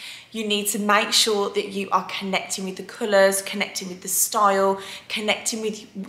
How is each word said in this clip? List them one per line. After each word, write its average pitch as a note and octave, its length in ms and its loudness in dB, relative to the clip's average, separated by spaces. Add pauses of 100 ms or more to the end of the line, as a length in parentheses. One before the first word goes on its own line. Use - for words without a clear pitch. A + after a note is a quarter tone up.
(320)
You A3 160 -4
need G#3 200 2
to G#3+ 120 -2
make G#3 320 4
sure G3+ 380 2
that G3+ 240 -2
you G3 180 -4
are F#3 160 0
connecting F#3+ 560 -4
with F#3 140 -6
the F#3+ 60 -8
colours, G3 580 4
connecting G3 480 -6
with F3+ 120 -12
the G3 60 -14
style, G3 760 2 (280)
connecting G#3+ 520 -2
with A3 240 -6 (220)